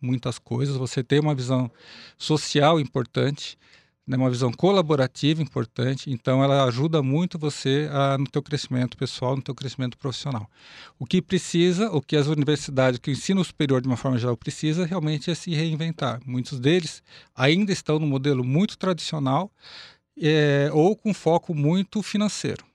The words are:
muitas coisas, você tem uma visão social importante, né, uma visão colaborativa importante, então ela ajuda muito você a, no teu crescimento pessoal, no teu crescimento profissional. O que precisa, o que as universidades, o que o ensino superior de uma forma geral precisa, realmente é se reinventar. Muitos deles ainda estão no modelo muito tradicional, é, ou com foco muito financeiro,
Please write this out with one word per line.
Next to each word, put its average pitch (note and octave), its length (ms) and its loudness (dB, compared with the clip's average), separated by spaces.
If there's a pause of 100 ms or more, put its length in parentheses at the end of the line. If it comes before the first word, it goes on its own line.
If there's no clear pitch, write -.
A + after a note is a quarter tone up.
muitas B2 380 -4
coisas, C3+ 360 -2
você B2+ 280 -4
tem C#3+ 160 2
uma D3+ 160 2
visão B2+ 340 0 (480)
social D3+ 640 2
importante, C3 800 -4 (500)
né, C3 60 -2
uma C3 140 2
visão B2 240 0
colaborativa D#3 880 2
importante, C3 680 -4
então C3 320 2
ela C#3 220 4
ajuda C#3 400 2
muito D#3 340 0
você D3 540 -2
a, C#3 260 0
no C#3 80 -2
teu C#3 160 -4
crescimento B2+ 540 -4
pessoal, B2+ 400 -4
no C3+ 60 -4
teu C#3 120 -10
crescimento B2+ 440 -8
profissional. B2 520 -6 (480)
O C#3 80 -10
que F#3 160 0
precisa, F3+ 720 0
o D#3 100 0
que - 140 -2
as D3 120 2
universidades, C#3 720 2
o - 20 -16
que D3 100 -4
o - 0 -
ensino F3+ 320 0
superior C3+ 380 0
de C3 80 -4
uma B2 80 0
forma C3 200 0
geral A#2+ 200 -2
precisa, D#3 480 -4
realmente D#3 440 -2
é E3 60 -2
se F3 180 -6
reinventar. D#3 720 -2
Muitos B2+ 320 -6
deles D#3 460 0 (320)
ainda E3 380 4
estão D#3 260 0
no D#3 80 0
modelo C3+ 380 0
muito D3+ 320 0
tradicional, D#3+ 720 -2 (680)
é, D3+ 540 4
ou D#3+ 240 6
com G#3 180 -2
foco E3+ 400 0
muito E3+ 480 0
financeiro, - 640 -2 (120)